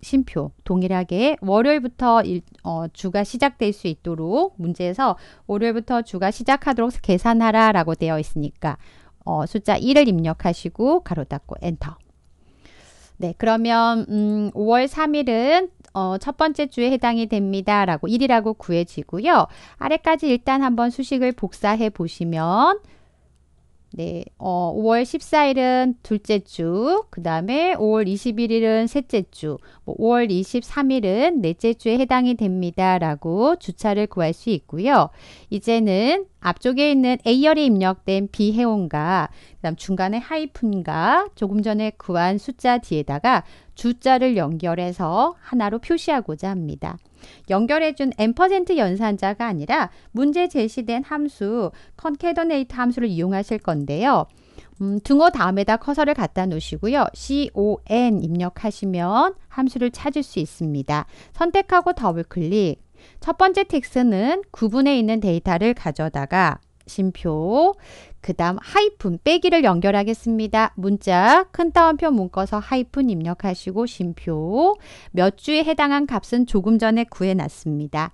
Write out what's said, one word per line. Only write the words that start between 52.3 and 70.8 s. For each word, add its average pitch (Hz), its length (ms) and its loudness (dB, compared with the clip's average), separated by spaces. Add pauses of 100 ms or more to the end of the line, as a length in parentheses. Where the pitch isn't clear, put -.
함수를 240 340 0
이용하실 190 500 -2
건데요. 160 680 0 (540)
음, 196 200 -2
등호 294 300 4
다음에다 196 480 0
커서를 294 360 -2
갖다 190 320 -2
놓으시고요. 190 680 -2
씨오엔 226 1080 -2
입력하시면 185 1120 -2 (140)
함수를 247 420 -2
찾을 240 320 -4
수 - 160 -10
있습니다. 151 680 -4 (260)
선택하고 359 600 2
더블 170 300 -2
클릭. 175 600 -2 (380)
첫 - 180 -4
번째 381 260 4
텍스트는 254 840 0
구분에 262 480 0
있는 220 220 0
데이터를 190 540 2
가져다가 156 840 -2 (280)
쉼표, 190 880 0 (460)
그 - 120 -6
다음 175 280 -2
하이픈, 403 600 0
빼기를 339 420 4
연결하겠습니다. 214 1120 0
문자, 196 720 4